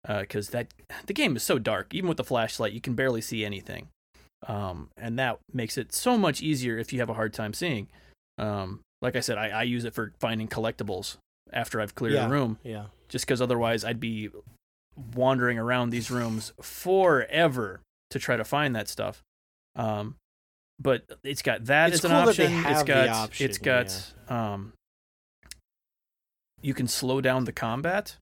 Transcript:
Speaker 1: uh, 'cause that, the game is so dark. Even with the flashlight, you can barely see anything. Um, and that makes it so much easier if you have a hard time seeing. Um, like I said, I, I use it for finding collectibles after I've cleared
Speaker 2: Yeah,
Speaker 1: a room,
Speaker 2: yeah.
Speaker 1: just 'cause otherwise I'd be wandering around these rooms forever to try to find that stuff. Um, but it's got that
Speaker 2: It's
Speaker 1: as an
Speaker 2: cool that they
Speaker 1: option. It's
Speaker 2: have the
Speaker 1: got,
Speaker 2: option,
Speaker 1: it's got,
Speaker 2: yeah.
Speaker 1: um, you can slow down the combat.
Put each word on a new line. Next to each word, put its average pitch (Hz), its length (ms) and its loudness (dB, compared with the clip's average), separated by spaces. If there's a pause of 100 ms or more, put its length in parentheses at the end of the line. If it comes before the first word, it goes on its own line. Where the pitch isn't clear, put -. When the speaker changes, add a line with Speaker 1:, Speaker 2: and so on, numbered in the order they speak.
Speaker 1:
uh, 101 220 -4
'cause 104 220 -6
that, 120 240 -6 (320)
the 202 80 -6
game 208 240 2
is 104 60 -4
so 160 140 2
dark. 107 360 -2
Even 185 160 -2
with 156 80 0
the - 80 -2
flashlight, 113 480 0
you 117 80 -10
can 127 140 -2
barely 123 260 2
see 110 240 -4
anything. 98 420 -10 (580)
Um, 98 520 -6
and 113 200 -6
that 127 220 -2 (140)
makes 120 240 -4
it - 160 -8
so 247 240 2
much 175 240 2
easier 123 360 -2
if 113 140 -6
you 127 80 -2
have 113 100 -2
a 113 40 -4
hard 110 200 -2
time 104 200 -6
seeing. 127 340 -4 (500)
Um, 98 440 -4 (200)
like 123 140 -2
I 120 60 0
said, 113 160 -2
I, 107 140 -2
I 110 120 0
use 120 220 -2
it 113 80 -8
for 110 260 -4
finding 113 300 -2
collectibles 104 640 -4 (380)
after 117 260 -4
I've 104 160 -4
cleared 135 200 0
Speaker 2:
Yeah, 127 120 2
Speaker 1:
a - 20 0
room, 127 320 0
Speaker 2:
yeah. 107 260 -10 (200)
Speaker 1:
just - 180 -4
'cause 127 160 2
otherwise 117 440 2
I'd 117 160 -4
be 110 280 -4 (840)
wandering 127 420 4
around 120 340 2
these 117 200 -2
rooms 113 400 -2 (100)
forever 151 1200 4 (320)
to 135 80 -4
try 123 180 0
to 110 80 -2
find 143 300 0
that 107 120 -4
stuff. - 360 -6 (520)
Um, 107 400 -2 (640)
but 127 240 2 (200)
it's 139 180 -6
got 113 240 0
that 151 260 6
Speaker 2:
It's 175 140 2
Speaker 1:
as 170 60 4
an 165 40 8
Speaker 2:
cool 170 120 8
that 208 100 6
they 170 80 6
Speaker 1:
option. 170 140 2
It's 170 80 0
Speaker 2:
have 151 180 4
the - 80 -
Speaker 1:
got, 131 160 6
Speaker 2:
option, 110 400 0
Speaker 1:
it's 104 80 -4
got, 110 560 0 (160)
Speaker 2:
yeah. 113 240 -2
Speaker 1:
um, 101 200 -10 (1900)
you 135 140 -2
can 127 120 0
slow 131 320 0
down 131 260 2
the 107 60 -6
combat. 151 720 -4